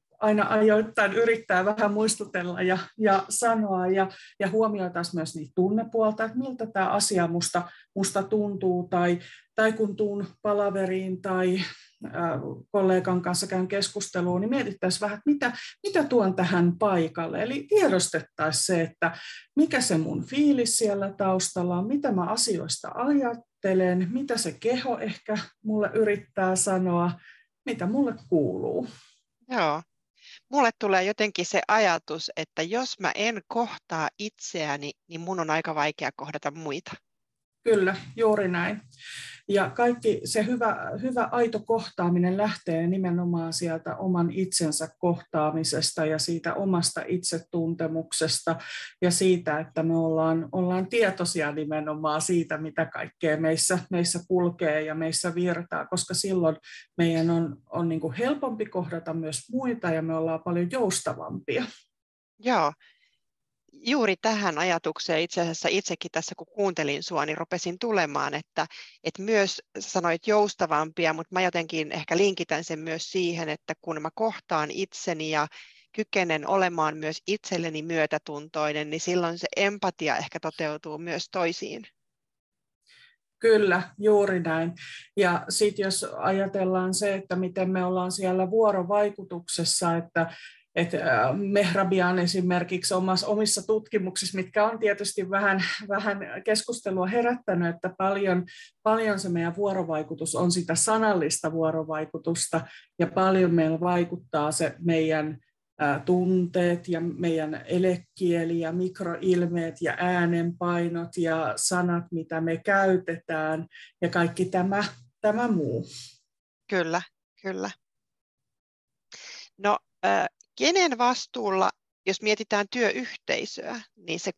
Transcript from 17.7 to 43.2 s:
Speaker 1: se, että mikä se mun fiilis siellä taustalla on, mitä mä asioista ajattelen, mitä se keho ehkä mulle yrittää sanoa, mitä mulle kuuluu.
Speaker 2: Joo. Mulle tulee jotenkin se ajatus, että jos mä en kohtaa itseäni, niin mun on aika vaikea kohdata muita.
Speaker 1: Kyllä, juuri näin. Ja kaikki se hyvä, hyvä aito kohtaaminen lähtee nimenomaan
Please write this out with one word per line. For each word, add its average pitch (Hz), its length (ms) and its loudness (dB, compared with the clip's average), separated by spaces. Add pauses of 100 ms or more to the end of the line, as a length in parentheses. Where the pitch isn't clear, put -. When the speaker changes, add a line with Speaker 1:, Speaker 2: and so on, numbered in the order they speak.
Speaker 1:
se, 170 160 2
että - 360 -2 (380)
mikä 294 260 4
se 180 160 2
mun 160 260 -2
fiilis 269 540 4
siellä 202 400 0
taustalla 185 600 0
on, 196 100 -2
mitä 285 240 0
mä 180 140 2
asioista 185 680 -2
ajattelen, 202 1160 2
mitä 254 260 -2
se 160 220 -4
keho 247 400 -2
ehkä 214 380 -4 (260)
mulle 214 300 0
yrittää 202 640 0
sanoa, 180 560 2 (540)
mitä 220 200 -4
mulle 240 280 0 (160)
kuuluu. 156 580 0 (640)
Speaker 2:
Joo. 170 320 0 (720)
Mulle 262 180 4 (100)
tulee 190 240 2
jotenkin 202 420 -2
se - 220 0
ajatus, 170 720 2
että 160 240 -6
jos 226 380 -4
mä 190 160 0
en 214 320 -2
kohtaa 180 600 -4 (100)
itseäni, 151 720 -6 (160)
niin 165 140 -12
mun 180 180 -4
on 156 100 -2
aika 160 260 0
vaikea 151 400 -2
kohdata 147 360 -8
muita. 156 400 -8 (720)
Speaker 1:
Kyllä, 190 320 4 (200)
juuri 214 320 4
näin. 180 340 -2 (680)
Ja 196 200 4
kaikki 240 540 2
se 208 220 0
hyvä, 226 460 -2 (100)
hyvä 247 300 0
aito 233 280 2
kohtaaminen 180 800 0
lähtee 175 500 0
nimenomaan 175 640 0